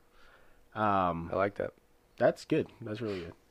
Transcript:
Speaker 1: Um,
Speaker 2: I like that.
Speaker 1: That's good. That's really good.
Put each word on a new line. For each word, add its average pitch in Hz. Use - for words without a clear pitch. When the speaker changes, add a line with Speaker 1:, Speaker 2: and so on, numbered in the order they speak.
Speaker 1:
Um, 92
Speaker 2:
I -
like 98
that. -
Speaker 1:
That's 143
good. 147
That's 110
really 104
good. 85